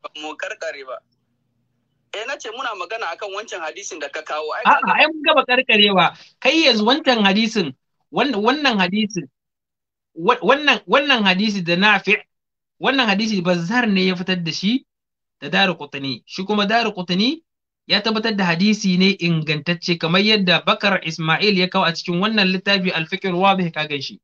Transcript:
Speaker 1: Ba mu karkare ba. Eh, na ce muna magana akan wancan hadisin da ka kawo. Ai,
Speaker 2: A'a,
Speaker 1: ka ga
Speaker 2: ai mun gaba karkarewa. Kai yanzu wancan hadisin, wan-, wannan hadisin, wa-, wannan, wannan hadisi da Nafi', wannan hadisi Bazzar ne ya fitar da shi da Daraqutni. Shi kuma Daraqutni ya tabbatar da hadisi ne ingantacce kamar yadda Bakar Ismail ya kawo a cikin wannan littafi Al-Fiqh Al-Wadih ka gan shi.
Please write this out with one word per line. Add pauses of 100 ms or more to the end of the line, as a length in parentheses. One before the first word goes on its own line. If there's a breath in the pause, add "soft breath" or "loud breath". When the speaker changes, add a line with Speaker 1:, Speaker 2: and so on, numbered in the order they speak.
Speaker 1:
Ba (120)
mu
karkare
ba. (1120)
Eh,
na
ce
muna
magana
akan
wancan
hadisin
da
ka
kawo.
Ai,
Speaker 2:
A'a,
Speaker 1:
ka
ga
Speaker 2:
ai
mun
gaba
karkarewa. (280 loud breath)
Kai
yanzu
wancan
hadisin, (400)
wan-,
wannan
hadisin, (840)
wa-,
wannan,
wannan
hadisi
da
Nafi', (640)
wannan
hadisi
Bazzar
ne
ya
fitar
da
shi (580)
da
Daraqutni.
Shi
kuma
Daraqutni (420)
ya
tabbatar
da
hadisi
ne
ingantacce
kamar
yadda
Bakar
Ismail
ya
kawo
a
cikin
wannan
littafi
Al-Fiqh
Al-Wadih
ka
gan
shi.